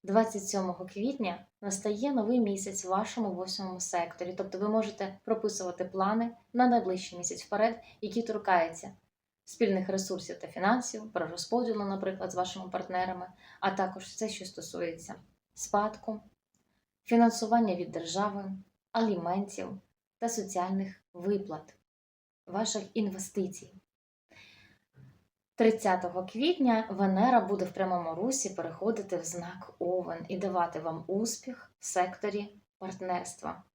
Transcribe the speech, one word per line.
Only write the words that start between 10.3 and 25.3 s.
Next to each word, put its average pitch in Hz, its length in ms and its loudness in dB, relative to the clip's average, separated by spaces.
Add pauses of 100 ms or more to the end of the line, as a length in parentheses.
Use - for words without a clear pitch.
та - 80 -12
фінансів, 220 640 0
перерозподілу, 208 760 0
наприклад, 190 460 -2
з 180 40 -10
вашими 180 340 -4
партнерами, 185 580 -4 (320)
а 190 120 2
також 185 320 -2
все, - 260 -6
що - 160 -8
стосується 170 720 -8 (380)
спадку, 214 680 -2 (840)
фінансування 226 720 6
від 175 160 -6
держави, 196 600 -2 (400)
аліментів 196 880 0 (400)
та 233 100 0
соціальних 196 760 -2 (100)
виплат, 180 640 -4 (720)
ваших 202 360 -2 (100)
інвестицій. 196 800 -4 (1800)